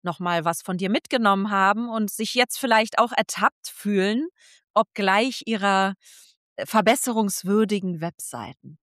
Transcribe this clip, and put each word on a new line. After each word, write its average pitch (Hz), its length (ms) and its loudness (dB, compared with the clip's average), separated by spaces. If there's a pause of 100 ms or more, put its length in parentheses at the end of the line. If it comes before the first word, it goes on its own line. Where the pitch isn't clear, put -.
noch 175 180 -6
mal 175 260 -2
was 170 160 0
von 185 160 -6
dir 185 120 -2
mitgenommen 208 600 0
haben 208 380 2
und 220 220 -2
sich - 240 -6
jetzt - 240 0
vielleicht 226 400 2
auch 233 120 2
ertappt - 580 -2
fühlen, 208 580 -2 (460)
obgleich 214 720 2
ihrer, 196 480 2 (640)
äh, - 100 -6
verbesserungswürdigen 208 1400 0
Webseiten. 139 800 -12